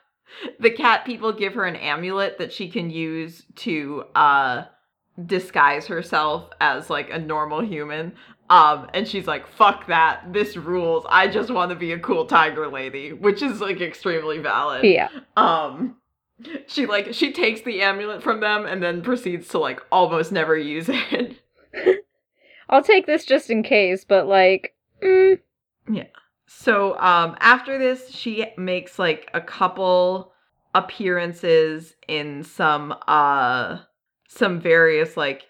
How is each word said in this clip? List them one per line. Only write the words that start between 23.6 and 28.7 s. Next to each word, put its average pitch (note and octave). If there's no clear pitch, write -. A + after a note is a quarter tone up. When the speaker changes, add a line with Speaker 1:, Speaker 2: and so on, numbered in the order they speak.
Speaker 2:
case, G3
but, F#3+
like, F#3+
mm." F#4+
Speaker 1:
Yeah. G#3+
So, G3+
um, E3+
after B3+
this, B3+
she A3
makes, F3+